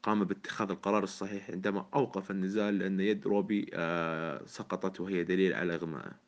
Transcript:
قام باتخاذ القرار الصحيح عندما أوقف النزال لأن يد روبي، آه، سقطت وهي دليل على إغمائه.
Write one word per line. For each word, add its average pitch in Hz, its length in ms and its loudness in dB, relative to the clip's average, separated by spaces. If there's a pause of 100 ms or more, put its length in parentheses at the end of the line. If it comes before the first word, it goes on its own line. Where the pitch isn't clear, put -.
قام 107 220 4
باتخاذ 98 460 -4
القرار 98 340 2
الصحيح 98 460 -8
عندما 98 440 -2
أوقف 117 360 0
النزال 98 480 2
لأن 95 220 0
يد 104 260 2
روبي، 101 480 2
آه، 82 720 -2
سقطت 95 540 -4
وهي 90 240 0
دليل 90 300 4
على 85 200 0
إغمائه. 80 380 -6 (160)